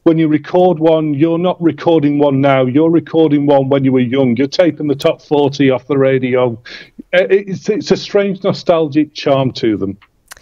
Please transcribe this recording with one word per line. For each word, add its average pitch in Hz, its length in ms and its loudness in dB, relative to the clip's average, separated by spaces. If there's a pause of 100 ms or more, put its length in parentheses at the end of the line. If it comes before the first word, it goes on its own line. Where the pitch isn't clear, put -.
when 165 140 2
you 160 100 2
record 165 520 0
one, 160 340 2
you're 165 260 0
not 175 220 -2
recording 147 580 0
one 139 220 2
now, 135 240 2
you're 151 260 2
recording 156 560 0
one 135 220 2
when 139 160 0
you 131 80 2
were 131 80 2
young. 123 340 0
You're 139 120 -2
taping 151 400 -2
the 139 80 -2
top 156 260 -2
forty 143 480 0
off 127 180 -2
the 143 100 -2
radio. 127 640 0 (520)
Uh, 185 160 2
it's, 190 400 -2
it's 208 220 -4
a 165 60 4
strange 202 460 -4
nostalgic 160 680 -2
charm 135 400 -2
to 110 240 -2
them. 95 200 -8 (440)